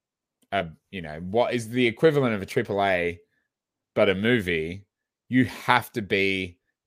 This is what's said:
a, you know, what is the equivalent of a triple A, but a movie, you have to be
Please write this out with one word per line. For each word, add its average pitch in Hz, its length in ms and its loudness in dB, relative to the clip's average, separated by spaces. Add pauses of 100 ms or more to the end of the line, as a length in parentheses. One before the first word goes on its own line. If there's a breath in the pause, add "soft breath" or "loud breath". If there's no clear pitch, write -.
(520)
a, 98 140 -2 (260)
you 95 100 -10
know, 78 200 -12
what 110 320 0
is 113 160 -4
the 123 180 2
equivalent 135 480 2
of 95 60 -6
a 95 40 -8
triple 101 380 -2
A, 87 340 0 (760)
but 107 160 4
a 95 60 2
movie, 92 720 -2 (440)
you 127 160 4
have - 480 0
to 120 80 -6
be 95 560 -2 (300)